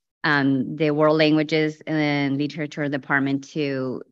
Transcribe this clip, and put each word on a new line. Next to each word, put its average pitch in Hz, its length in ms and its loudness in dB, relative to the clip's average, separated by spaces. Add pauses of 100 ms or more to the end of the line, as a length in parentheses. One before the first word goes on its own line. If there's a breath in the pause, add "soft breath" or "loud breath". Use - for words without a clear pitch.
(240)
Um, 139 500 2
the 151 160 0
World 151 280 4
Languages 156 680 2
and 147 500 0
Literature 147 520 -4
Department 139 600 -2
to, 135 600 -4